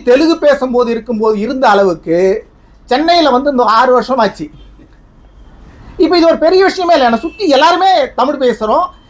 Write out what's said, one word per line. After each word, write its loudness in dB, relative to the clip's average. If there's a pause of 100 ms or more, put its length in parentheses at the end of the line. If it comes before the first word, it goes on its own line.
தெலுங்கு 2
பேசும்போது 0
இருக்கும்போது -4 (100)
இருந்த -2
அளவுக்கு 0 (640)
சென்னையில 0
வந்து -2
இந்த 0 (120)
ஆறு 2
வருஷம் 0
ஆச்சு. -6 (1600)
இப்ப 0
இது 2
ஒரு 2
பெரிய 2
விஷயமே 0
இல்லை. 2
என்னை 0
சுத்தி -8 (120)
எல்லாருமே 2 (260)
தமிழ் -2
பேசுறோம், -2 (240)